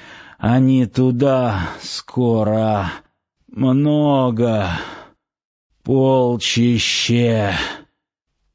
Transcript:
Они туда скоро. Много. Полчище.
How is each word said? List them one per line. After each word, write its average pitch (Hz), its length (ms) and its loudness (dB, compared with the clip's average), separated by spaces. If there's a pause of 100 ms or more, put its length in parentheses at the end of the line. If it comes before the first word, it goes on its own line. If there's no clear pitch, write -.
(400)
Они 131 480 2
туда 123 840 0 (120)
скоро. 110 1120 -2 (560)
Много. 131 1200 0 (1120)
Полчище. 120 1700 0 (1000)